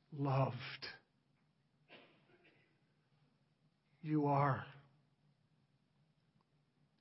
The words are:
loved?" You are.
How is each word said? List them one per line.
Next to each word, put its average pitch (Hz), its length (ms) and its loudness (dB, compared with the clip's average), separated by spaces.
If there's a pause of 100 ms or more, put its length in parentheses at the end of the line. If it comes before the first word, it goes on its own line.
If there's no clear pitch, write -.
(180)
loved?" 135 380 2 (3500)
You 151 240 2
are. 139 400 2 (2250)